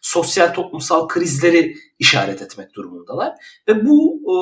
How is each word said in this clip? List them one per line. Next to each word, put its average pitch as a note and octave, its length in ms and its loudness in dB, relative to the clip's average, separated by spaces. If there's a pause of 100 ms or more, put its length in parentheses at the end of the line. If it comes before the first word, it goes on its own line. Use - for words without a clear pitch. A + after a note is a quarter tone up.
sosyal E3+ 520 0
toplumsal F3 540 -4
krizleri E3 680 2 (240)
işaret G2 420 0
etmek - 320 -18
durumundalar. G2+ 600 -10 (340)
Ve G#3+ 180 2
bu, D4+ 400 4
e, F#4 160 -2